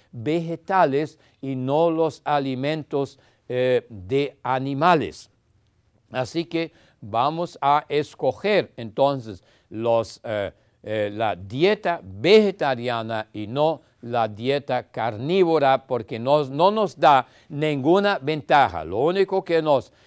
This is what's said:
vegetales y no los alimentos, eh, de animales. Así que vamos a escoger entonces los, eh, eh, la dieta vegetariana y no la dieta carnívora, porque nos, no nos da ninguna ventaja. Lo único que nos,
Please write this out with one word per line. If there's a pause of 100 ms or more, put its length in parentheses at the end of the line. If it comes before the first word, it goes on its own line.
(120)
vegetales (240)
y
no
los
alimentos, (300)
eh,
de
animales. (800)
Así
que (280)
vamos
a
escoger
entonces (260)
los,
eh, (320)
eh,
la
dieta
vegetariana
y
no (180)
la
dieta
carnívora,
porque
nos,
no
nos
da (200)
ninguna
ventaja.
Lo
único
que
nos, (140)